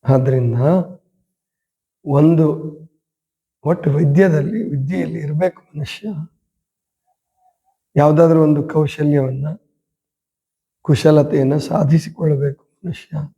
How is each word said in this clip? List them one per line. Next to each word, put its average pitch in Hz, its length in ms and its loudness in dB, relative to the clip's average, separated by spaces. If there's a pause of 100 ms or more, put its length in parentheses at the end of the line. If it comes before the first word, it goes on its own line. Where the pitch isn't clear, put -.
ಆದ್ರಿಂದ 131 460 2 (1500)
ಒಂದು 156 720 2 (840)
ಒಟ್ಟು 165 260 -2
ವಿದ್ಯೆದಲ್ಲಿ, 160 800 0
ವಿದ್ಯೆಯಲ್ಲಿ 147 500 -6
ಇರ್ಬೇಕು 156 420 -4
ಮನುಷ್ಯ. - 460 -12 (1900)
ಯಾವ್ದಾದ್ರು 156 480 4
ಒಂದು 151 260 0
ಕೌಶಲ್ಯವನ್ನ, 147 800 -2 (1300)
ಕುಶಲತೆಯನ್ನ 147 760 2
ಸಾಧಿಸಿಕೊಳ್ಳಬೇಕು 147 1040 -2
ಮನುಷ್ಯ. - 540 -12 (200)